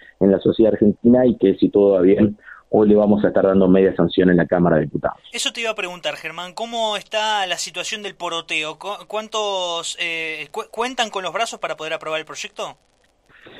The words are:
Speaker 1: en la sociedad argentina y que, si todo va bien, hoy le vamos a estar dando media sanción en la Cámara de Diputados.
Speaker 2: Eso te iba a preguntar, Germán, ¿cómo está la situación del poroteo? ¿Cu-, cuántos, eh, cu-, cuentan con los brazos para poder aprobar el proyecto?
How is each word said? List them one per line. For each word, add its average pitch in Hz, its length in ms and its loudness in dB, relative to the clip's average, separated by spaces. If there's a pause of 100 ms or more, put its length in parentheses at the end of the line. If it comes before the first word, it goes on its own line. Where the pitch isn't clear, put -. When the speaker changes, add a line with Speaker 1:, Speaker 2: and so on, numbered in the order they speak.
(200)
Speaker 1:
en 95 120 4
la 95 80 2
sociedad 107 340 4
argentina 120 520 4
y 117 120 2
que, 95 180 2
si 95 140 2
todo 101 240 4
va 90 80 2
bien, 104 360 4 (320)
hoy 110 180 4
le 104 80 6
vamos 104 300 4
a 92 40 2
estar - 140 2
dando 95 240 4
media 95 280 4
sanción 90 340 2
en 87 80 4
la 82 80 2
Cámara 85 320 2
de 76 60 2
Diputados. - 360 -6 (140)
Speaker 2:
Eso 247 180 -6
te 233 100 -10
iba 226 100 -4
a 214 40 -12
preguntar, 180 400 -8
Germán, 170 380 -12
¿cómo 226 420 -4
está 214 520 -4
la 170 100 -6
situación 180 440 -10
del 190 140 -12
poroteo? 165 640 -6
¿Cu-, 180 280 -12
cuántos, 196 920 -6
eh, 160 520 -8
cu-, 214 200 -12
cuentan 240 380 -6
con 190 140 -8
los 165 100 -8
brazos 226 260 -6
para 160 160 -8
poder 156 180 -8
aprobar 156 260 -6
el 156 60 -10
proyecto? 170 520 -12 (840)